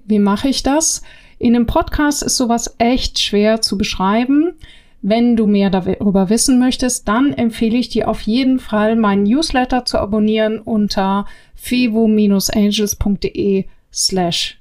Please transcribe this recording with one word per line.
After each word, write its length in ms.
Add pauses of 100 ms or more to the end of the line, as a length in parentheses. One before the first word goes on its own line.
wie 120
mache 300
ich 140
das? 400 (360)
In 160
einem 120
Podcast 560
ist 140
sowas 420
echt 400
schwer 420
zu 160
beschreiben. 800 (480)
Wenn 320
du 120
mehr 240
darüber 580
wissen 300
möchtest, 500
dann 240
empfehle 460
ich 100
dir 200
auf 140
jeden 360
Fall, 380
meinen 260
Newsletter 640
zu 120
abonnieren 600
unter 680 (280)
fevo 500
angels 920
punkt 280
de 400 (280)
slash 680